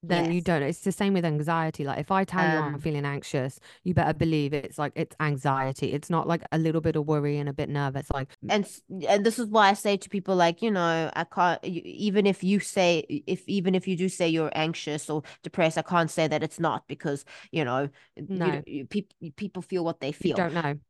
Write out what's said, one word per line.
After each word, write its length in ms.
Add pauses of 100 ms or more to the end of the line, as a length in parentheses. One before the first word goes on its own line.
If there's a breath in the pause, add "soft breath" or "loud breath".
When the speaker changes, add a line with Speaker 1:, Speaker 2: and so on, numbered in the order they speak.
Speaker 1:
then 240
you 120
Speaker 2:
Yes. 20
Speaker 1:
don't. 200
It's 180
the 100
same 220
with 100
anxiety. 640
Like, 140
if 120
I 140
tell 200
you 140
I'm 140
Speaker 2:
Um, 80
Speaker 1:
feeling 240
anxious, 520 (280 loud breath)
you 80
better 200
believe 380
it's, 260
like, 200
it's 240
anxiety. 720
It's 160
not, 180
like, 240
a 60
little 240
bit 160
of 100
worry 300
and 100
a 60
bit 160
nervous, 420
like 260 (120)
Speaker 2:
And 160
s-, 160 (260)
and 180
this 140
is 80
why 220
I 40
say 220
to 140
people, 260
like, 260
you 100
know, 440
I 80
can't, 400
y-, 60 (160)
even 420
if 160
you 160
say, 460 (220)
if, 200
even 280
if 120
you 80
do 140
say 180
you're 260
anxious 560
or 140 (180 loud breath)
depressed, 360
I 60
can't 280
say 160
that 160
it's 160
not, 300
because, 340 (300 loud breath)
you 100
know, 240 (300 soft breath)
you 100
Speaker 1:
No. 340
Speaker 2:
d-, 60
you 180
peop-, 280 (240)
people 240
feel 240
what 160
they 100 (100)
Speaker 1:
You 120
Speaker 2:
feel. 0
Speaker 1:
don't 200
know. 220 (140)